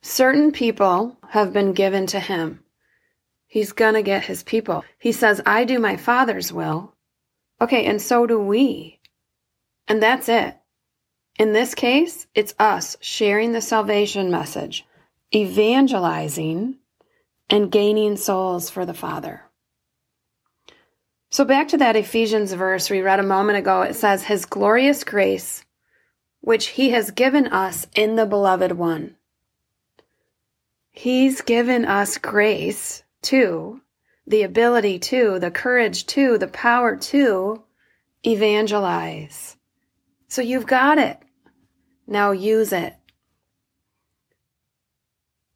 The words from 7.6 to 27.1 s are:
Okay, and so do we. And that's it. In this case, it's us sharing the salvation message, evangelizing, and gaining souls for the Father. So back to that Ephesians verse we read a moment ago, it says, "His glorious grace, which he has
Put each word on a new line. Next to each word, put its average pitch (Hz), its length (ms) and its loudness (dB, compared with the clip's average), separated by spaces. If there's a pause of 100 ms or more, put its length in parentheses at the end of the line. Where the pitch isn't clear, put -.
Okay, 240 240 0
and 202 160 -2
so 240 240 2
do 226 120 0
we. 208 640 0 (880)
And 214 140 2
that's 254 260 2
it. 233 300 0 (800)
In 214 160 2
this 247 200 0
case, 277 600 0
it's 208 240 -2
us 214 420 0
sharing 214 520 0
the 226 100 -4
salvation 208 680 0
message, - 560 -6 (480)
evangelizing, 185 1400 0 (720)
and 202 240 2
gaining 208 460 2
souls 185 500 -4
for 185 160 -8
the 175 80 -8
Father. 160 520 -12 (1900)
So 269 160 2
back 277 220 2
to 330 100 0
that 233 180 4
Ephesians 214 560 0
verse 185 380 -2
we 196 100 0
read 190 180 2
a 202 40 0
moment 196 360 0
ago, 190 220 2
it - 140 -2
says, 196 300 0
"His 190 200 -2
glorious 247 600 2
grace, 190 600 -4 (800)
which 220 260 0
he 262 220 0
has 214 220 0